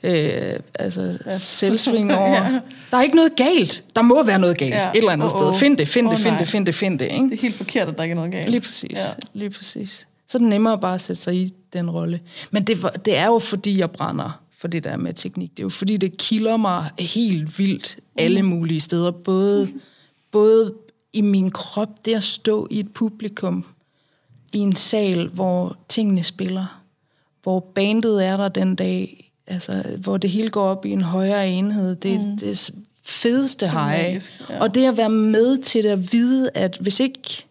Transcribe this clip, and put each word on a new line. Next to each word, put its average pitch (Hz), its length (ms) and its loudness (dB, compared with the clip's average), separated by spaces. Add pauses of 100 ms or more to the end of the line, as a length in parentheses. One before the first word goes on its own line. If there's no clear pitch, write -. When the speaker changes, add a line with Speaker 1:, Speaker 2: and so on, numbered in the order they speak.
Speaker 1:
øh, 156 580 0 (140)
altså, 185 520 -4
Speaker 2:
Ja. 190 120 -4
Speaker 1:
selvsving 208 760 0
Speaker 2:
<laughs> 185 40 2
Speaker 1:
over. 196 100 4
Speaker 2:
Ja. 196 320 2 (300)
Speaker 1:
Der 247 60 2
er 247 60 6
ikke 277 140 4
noget 320 200 6
galt. 262 480 2 (120)
Der 226 60 4
må 254 200 8
være 202 160 4
noget 175 200 4
galt 135 160 -2
Speaker 2:
Ja. - 160 0
Speaker 1:
et - 60 0
eller 214 160 4
andet 151 120 0
Speaker 2:
Åh, - 60 2
Speaker 1:
sted. - 180 2
Speaker 2:
åh. 185 80 2
Speaker 1:
Find 277 220 6
det, 147 100 0
find 240 180 2
Speaker 2:
Åh, 220 60 4
Speaker 1:
det, - 100 2
find 226 100 4
Speaker 2:
nej. 202 60 2 (260)
Speaker 1:
det, 170 100 0
find 190 240 -2
det, 131 140 -2
ikke? 262 120 0
Speaker 2:
Det 254 80 2
er 220 100 -6
helt 233 120 -2
forkert, 196 340 -2
at 160 80 -8
der 160 60 -6
ikke 165 100 -4
er 175 40 -2
noget 170 160 -4
galt. 185 180 -4
Speaker 1:
Lige 240 100 2
præcis. - 380 -10
Speaker 2:
Ja. - 240 -6 (120)
Speaker 1:
Lige 202 160 -8
præcis. - 580 -12 (180)
Så 254 120 -4
er - 20 2
det 233 80 6
nemmere 214 320 2
bare 185 140 -2
at 180 60 -4
sætte 175 220 -6
sig 180 140 -2
i 185 180 -2 (180)
den 175 180 -4
rolle. 170 300 -4 (300)
Men 202 140 0
det 208 180 0
var, 190 80 0
det 190 260 0
er 170 100 2
jo 233 120 4
fordi, 202 400 -2
jeg 170 120 0
brænder - 520 -6 (160)
for 175 100 -8
det 165 160 -6
der - 120 -6
med 170 180 -6
teknik. 180 360 -8
Det - 80 -18
er - 60 -10
jo 190 40 -4
fordi, 202 280 -2
det 185 220 -2
kilder 220 380 0
mig 180 420 0
helt 175 600 -2
vildt - 400 -2 (200)
alle 185 240 4
Speaker 2:
Mm. 190 60 4
Speaker 1:
mulige 165 320 0
steder. 175 300 0
Både, 196 580 0 (300)
Speaker 2:
<laughs> - 340 -20
Speaker 1:
både 220 420 6 (380)
i 220 80 -2
min 196 300 4
krop, - 540 -6
det 226 100 0
at 208 80 0
stå - 480 -2
i 214 100 -2
et 202 120 -8
publikum, 208 760 -4 (840)
i 208 60 -2
en 196 180 2
sal, 185 520 0
hvor 180 480 -2 (120)
tingene 202 340 0
spiller, 185 600 -6 (600)
hvor 185 180 0
bandet 202 680 0
er 190 100 0
der 196 120 0
den 190 280 0
dag, 185 560 -6 (140)
altså, - 380 -6 (140)
hvor 196 180 -4
det 190 140 0
hele 214 200 -2
går 208 140 0
op 190 220 -2
i 202 40 -4
en 196 120 0
højere 190 460 0
enhed. 185 480 -2
Det, 196 300 -2
Speaker 2:
Mm. 202 120 -4
Speaker 1:
det 202 200 -4
s-, - 120 -4 (340)
fedeste 247 600 -2
Speaker 2:
Det 160 80 -2
er 151 140 0
Speaker 1:
high. 165 140 0
Speaker 2:
magisk, 185 300 -4 (180)
ja. - 100 -8
Speaker 1:
Og 220 140 0
det 254 120 4
at 240 100 2
være 220 140 2
med 220 480 4
til 240 240 0
det, 208 60 2
at 190 240 0
vide, 247 420 2
at 190 260 -2
hvis 196 200 -2
ikke - 500 -4